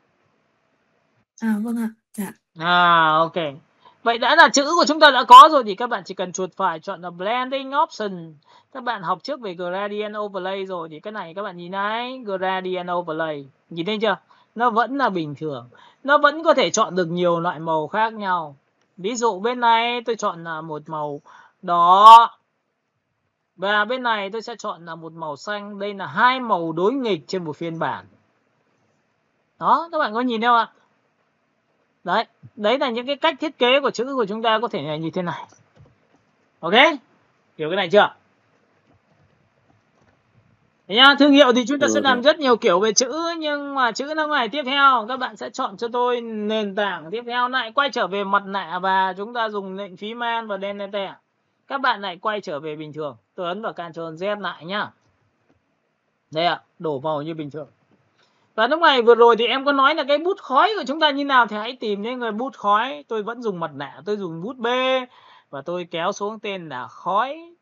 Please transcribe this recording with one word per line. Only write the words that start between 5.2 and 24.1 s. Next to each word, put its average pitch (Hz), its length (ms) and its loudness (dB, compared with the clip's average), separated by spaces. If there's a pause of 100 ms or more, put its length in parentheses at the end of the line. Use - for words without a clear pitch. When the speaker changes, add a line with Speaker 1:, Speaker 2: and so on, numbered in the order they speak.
Speaker 2:
có 262 280 12
rồi 269 120 2
thì 208 100 -6
các 240 120 -6
bạn 226 180 -6
chỉ 185 100 -14
cần 180 180 -8
chuột 185 240 -6
phải 170 240 -2
chọn 180 220 -12
là 180 80 -12
blending 254 600 -6 (100)
option. 185 520 -8 (380)
Các 254 120 -14
bạn 226 180 -6
học 175 200 -4
trước 269 180 -10
về 196 140 -10
gradient 208 640 -8
overlay 196 480 -8
rồi 175 220 -10
thì 156 120 -18
cái 208 120 -14
này 175 220 -14
các 196 80 -10
bạn 190 140 -12
nhìn 175 160 -14
này, 233 520 -6
gradient 185 680 -6
overlay. 160 540 -6 (240)
Nhìn 165 160 -8
thấy 214 160 -4
chưa? 202 140 2 (380)
Nó 240 160 0
vẫn 233 280 -2
là 262 100 0
bình 160 260 -6
thường. 131 340 -10 (360)
Nó 285 140 4
vẫn 294 260 2
có 320 100 4
thể 220 160 0
chọn 208 260 -2
được 185 100 0
nhiều 170 340 0
loại 170 180 -4
màu 160 300 -4
khác 220 240 -2
nhau. 180 440 -6 (400)
Ví 202 200 -8
dụ 220 240 -2
bên 247 200 -4
này 233 460 0
tôi 233 100 -4
chọn 175 280 -6
là 160 160 -10
một 156 260 -12
màu 147 340 -8 (420)
đỏ. 190 680 10 (1300)
Và 208 280 2
bên 254 180 -4
này 214 280 -2